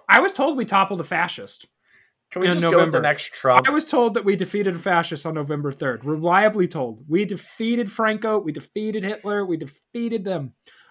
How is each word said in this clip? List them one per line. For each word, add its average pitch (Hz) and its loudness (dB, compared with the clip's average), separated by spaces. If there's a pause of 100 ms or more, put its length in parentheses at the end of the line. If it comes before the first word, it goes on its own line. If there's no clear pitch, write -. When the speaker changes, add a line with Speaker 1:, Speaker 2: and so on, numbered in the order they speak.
Speaker 1:
I 202 8
was 381 0
told 277 0
we 233 -2
toppled 196 0
a 160 -6
fascist 165 -6 (640)
Speaker 2:
Can 180 -4
we 185 2
Speaker 1:
in 180 4
Speaker 2:
just 170 0
go 170 4
with 170 6
the 165 6
Speaker 1:
November. 165 0
Speaker 2:
next 147 -2
Trump? 127 4
Speaker 1:
I 269 2
was 294 0
told 233 2
that 208 -2
we 202 4
defeated 190 -2
a 165 -10
fascist 170 -2
on 160 -4
November 147 -4
third. 127 -4
Reliably 180 2
told. 127 -6
We 170 2
defeated 220 -4
Franco. 214 0
We 160 -6
defeated 214 -6
Hitler. 208 -4
We 180 -2
defeated 208 -6
them. 160 -4 (400)